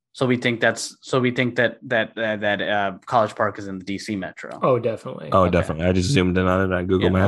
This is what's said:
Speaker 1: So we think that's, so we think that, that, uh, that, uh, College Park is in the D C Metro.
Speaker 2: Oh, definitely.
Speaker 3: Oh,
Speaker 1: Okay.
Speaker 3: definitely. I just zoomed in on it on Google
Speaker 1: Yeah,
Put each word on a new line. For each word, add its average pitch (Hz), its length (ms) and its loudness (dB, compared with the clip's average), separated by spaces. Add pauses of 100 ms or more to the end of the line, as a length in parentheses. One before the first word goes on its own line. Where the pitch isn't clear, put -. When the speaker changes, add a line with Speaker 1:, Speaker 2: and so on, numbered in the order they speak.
(120)
Speaker 1:
So - 140 -2
we 123 100 4
think 120 240 0
that's, - 420 -2
so - 180 0
we 123 100 2
think 123 260 -2
that, 113 220 0 (100)
that, 110 280 -2
uh, 107 200 -2
that, 101 260 -2
uh, 98 420 -2
College 120 300 0
Park 107 240 -2
is 101 100 -10
in 95 100 -8
the 92 60 -14
D 98 140 -6
C 107 180 -6
Metro. 92 460 -10
Speaker 2:
Oh, 131 160 2
definitely. 113 540 -8
Speaker 3:
Oh, 95 100 6
Speaker 1:
Okay. 90 80 4
Speaker 3:
definitely. 87 360 0
I 92 60 4
just 92 180 2
zoomed 92 280 4
in 92 80 2
on 92 240 2
it 92 40 -2
on 90 120 -2
Google 92 220 2
Speaker 1:
Yeah, 92 40 0 (160)